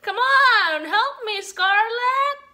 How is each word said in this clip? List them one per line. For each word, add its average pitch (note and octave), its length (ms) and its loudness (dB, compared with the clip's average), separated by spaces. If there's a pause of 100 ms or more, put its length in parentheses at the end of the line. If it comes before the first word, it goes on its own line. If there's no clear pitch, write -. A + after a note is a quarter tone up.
Come G4 160 -8
on, A#4 680 2
help A4 300 -2 (100)
me, G#4+ 160 -6
Scarlett. A#4 960 -2 (160)